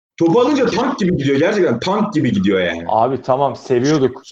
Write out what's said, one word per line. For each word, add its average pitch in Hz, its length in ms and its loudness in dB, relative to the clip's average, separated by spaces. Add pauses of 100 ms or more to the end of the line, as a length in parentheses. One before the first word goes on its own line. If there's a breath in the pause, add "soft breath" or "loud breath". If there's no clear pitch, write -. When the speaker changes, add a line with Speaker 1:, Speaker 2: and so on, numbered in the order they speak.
(160)
Speaker 1:
Topu 170 240 4
alınca 262 260 2
tank 233 320 -2
gibi 180 180 0
gidiyor. 139 220 0
Gerçekten 165 420 0
tank 202 340 -2
gibi 131 180 0
gidiyor 95 280 0
yani. 85 260 -4
Speaker 2:
Abi 120 360 0
tamam 131 340 0
seviyorduk, 131 760 0